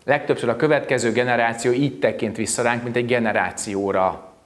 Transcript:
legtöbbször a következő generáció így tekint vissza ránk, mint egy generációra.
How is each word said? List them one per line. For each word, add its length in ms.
legtöbbször 440
a 60
következő 560
generáció 600
így 280
tekint 360
vissza 260
ránk, 220
mint 120
egy 100
generációra. 1200